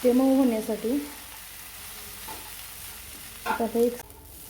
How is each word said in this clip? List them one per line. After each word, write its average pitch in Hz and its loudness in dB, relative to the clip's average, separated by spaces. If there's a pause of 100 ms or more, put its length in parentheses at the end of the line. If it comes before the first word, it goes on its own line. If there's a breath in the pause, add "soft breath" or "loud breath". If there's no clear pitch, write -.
ते 247 8
मऊ 262 8
होण्यासाठी. 233 2 (2500)
आता 226 0
हे 233 4
एक, 240 2 (560)